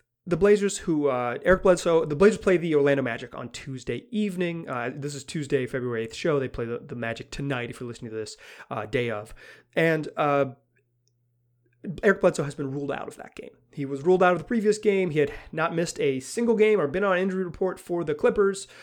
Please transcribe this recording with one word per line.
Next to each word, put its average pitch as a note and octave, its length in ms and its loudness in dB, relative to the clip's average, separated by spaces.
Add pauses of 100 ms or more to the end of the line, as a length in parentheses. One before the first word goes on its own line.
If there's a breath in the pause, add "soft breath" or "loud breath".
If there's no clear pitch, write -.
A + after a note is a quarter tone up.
(280)
the F3 100 0
Blazers, G3+ 400 4
who, D3 300 0
uh, B2 360 -2
Eric F#3 200 6
Bledsoe, E3+ 420 4
the D3+ 100 -4
Blazers F#3+ 220 6
play F#3 200 4
the D#3+ 180 0
Orlando C#3+ 260 4
Magic B2 320 -6
on B2 160 -10
Tuesday B2 600 -10
evening. F3+ 580 -4
Uh, B2 260 -4
this C#3+ 200 -8
is C3 80 -12
Tuesday, C3+ 420 -2
February A#2+ 380 -4
eighth A2+ 100 -10
show. D3+ 260 0
They C3 80 -2
play A#2+ 180 -8
the, A#2 200 -6
the C3 100 -12
Magic A#2 360 -8
tonight, B2+ 400 -6
if - 80 -16
you're B2 100 -10
listening A#2+ 220 -14
to A2 60 -8
this, A2 200 -8 (320 loud breath)
uh, A2 160 -6
day A#2+ 240 -2
of. G#2+ 240 -8 (420 loud breath)
And, D#3+ 400 2
uh, C#3+ 300 2 (1600)
Eric G3 180 4
Bledsoe E3+ 220 2
has C#3 100 -6
been C#3 160 -6
ruled C#3 220 -6
out - 160 -8
of - 100 -14
that - 160 -18
game. - 160 -16 (220)
He C#3+ 140 -8
was C#3 180 -6
ruled F3+ 180 4
out F3+ 120 6
of E3+ 40 0
the D#3+ 60 -8
previous G#3+ 340 2
game. G3 320 2
He D3 80 -2
had C#3+ 160 2 (180 loud breath)
not D#3+ 220 -2
missed E3+ 260 -2
a C#3 200 0
single A#3 360 0
game G#3+ 240 4
or D3 80 2
been F3+ 160 -2
on F#3+ 140 2
injury F#3+ 260 -2
report F3+ 360 -4
for E3+ 240 -4
the D#3 100 -2
Clippers. G3 540 0 (160 loud breath)